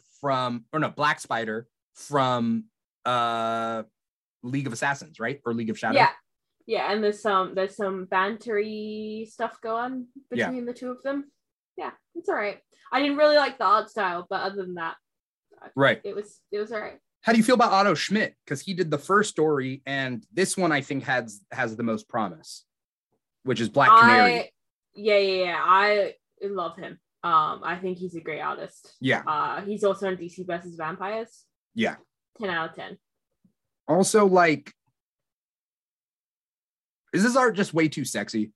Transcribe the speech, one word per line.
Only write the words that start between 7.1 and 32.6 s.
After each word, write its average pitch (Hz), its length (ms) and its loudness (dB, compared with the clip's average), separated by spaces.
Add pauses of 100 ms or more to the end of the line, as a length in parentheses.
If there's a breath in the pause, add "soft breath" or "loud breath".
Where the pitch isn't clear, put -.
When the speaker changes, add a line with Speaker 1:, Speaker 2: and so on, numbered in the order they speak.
Speaker 2:
some, 190 340 0
there's 190 220 -4
some 190 300 -6
bantery 214 1200 -4
stuff 226 320 -8
going 240 460 -6 (260)
Speaker 1:
Yeah. 233 160 -2
Speaker 2:
between 254 180 -8
the 247 80 -6
two 254 160 -10
of 247 120 -12
them. 277 280 -6 (460)
Yeah, 339 140 -10 (260)
it's 339 120 -10
all 370 60 -2
right. 208 240 -4 (320 soft breath)
I 262 100 0
didn't 285 180 0
really 302 180 6
like 269 220 2
the 226 60 0
art 208 260 4
style, 180 380 -4
but 196 120 -4
other 196 240 -6
than 180 100 -10
that, 165 220 -8 (680)
I - 140 -20
Speaker 1:
Right. 131 260 4
Speaker 2:
it - 140 -8
was, - 240 -12 (100)
it 202 80 -6
was 220 140 -8
all 214 80 -6
right. - 180 -12 (240)
Speaker 1:
How 226 100 2
do 233 60 4
you 220 60 6
feel 262 120 4
about 208 160 4
Otto 196 220 4
Schmidt? 196 400 -2 (120)
'Cause 147 160 -6
he 196 120 -8
did 170 160 -2
the - 80 0
first 214 320 2
story, 135 560 -2
and 131 460 -6
this 180 240 -2
one 175 160 0
I 143 80 2
think 135 240 -6
has, 123 360 -4 (120)
has 120 240 -4
the 117 60 -6
most 110 260 -4
promise, 92 560 -8 (800)
which 120 160 -2
is 113 80 -2
Black 139 220 6 (100)
Canary. 247 400 8
Speaker 2:
I, - 100 -10 (440)
yeah, 208 240 2
yeah, 190 260 0
yeah. 170 200 -2
I 196 500 4 (280)
love 185 340 -6
him. 156 220 -14 (240)
Um, 165 420 2
I 175 160 -4
think 185 180 -6
he's 175 180 -10
a 160 40 -12
great 151 200 -8
artist. - 600 -10
Speaker 1:
Yeah. 131 260 0
Speaker 2:
Uh, 147 360 -2
he's 202 220 -4
also 196 240 0
on 185 80 -2
D 175 120 -10
C 185 160 -14
versus 180 320 -8
Vampires. 196 680 -8 (300)
Speaker 1:
Yeah. 214 220 -4 (440)
Speaker 2:
Ten 202 100 -6
out 165 200 -6